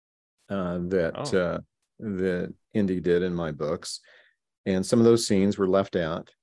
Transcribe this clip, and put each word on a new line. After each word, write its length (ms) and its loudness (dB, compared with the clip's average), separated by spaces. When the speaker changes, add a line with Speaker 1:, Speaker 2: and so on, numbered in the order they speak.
Speaker 1:
uh, 300 -4
that, 260 0
Speaker 2:
Oh. 240 -2
Speaker 1:
uh, 220 -2
that 560 -4
Indy 280 0
did 220 2
in 120 -2
my 180 -4
books. 480 -6
And 200 0
some 140 2
of 60 6
those 220 6
scenes 320 2
were 100 2
left 260 2
out. 360 -4